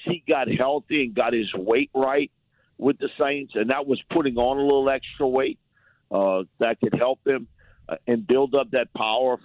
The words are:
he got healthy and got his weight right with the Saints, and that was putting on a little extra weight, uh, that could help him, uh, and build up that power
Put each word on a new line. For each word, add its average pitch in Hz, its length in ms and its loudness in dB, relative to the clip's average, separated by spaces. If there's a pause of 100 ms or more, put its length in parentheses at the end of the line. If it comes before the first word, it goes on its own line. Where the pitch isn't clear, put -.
he 170 240 -4
got 139 200 2
healthy 143 560 -2
and 113 120 -6
got 120 180 0
his 110 220 -2
weight 113 400 0
right 135 360 0 (460)
with 139 200 0
the 139 120 -6 (100)
Saints, 139 360 -4
and 110 140 0
that 143 180 -2
was 131 140 -2 (100)
putting 135 260 0
on 123 200 2
a 139 40 0
little 139 280 4
extra 135 380 -2
weight, 135 320 -2 (520)
uh, 95 320 2 (160)
that 113 200 0
could 107 140 -2
help 127 320 0
him, 131 220 0 (400)
uh, 82 80 -6 (120)
and 117 180 0
build 127 280 2
up 131 180 0
that 123 220 -2
power 117 520 0